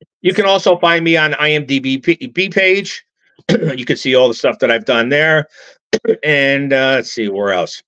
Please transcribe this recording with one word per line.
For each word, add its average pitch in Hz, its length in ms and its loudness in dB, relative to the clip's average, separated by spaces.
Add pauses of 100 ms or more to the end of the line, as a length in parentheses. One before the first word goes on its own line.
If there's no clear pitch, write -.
(220)
you 185 120 2
can 202 120 0
also 190 320 2
find 170 280 2
me 165 100 2
on 156 200 0
I 151 160 0
M 151 140 -2
D 135 140 -2
B 135 180 -2
p-, 139 300 -2
B 190 220 -4
page. 190 540 0 (440)
<clears throat> 147 300 -2
You 123 80 -10
can 135 100 -2
see 131 200 0
all 127 120 6
the 117 60 -2
stuff 113 260 -2
that 123 120 2
I've 117 140 -2
done 120 240 0
there. 151 380 0 (580)
<clears throat> - 180 -2
And, 139 480 0
uh, 135 240 2
let's 120 160 -4
see, 110 180 -4
where 98 220 -2
else? 87 360 -4